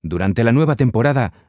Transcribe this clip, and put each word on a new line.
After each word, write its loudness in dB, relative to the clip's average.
Durante -2
la 2
nueva 2
temporada, 0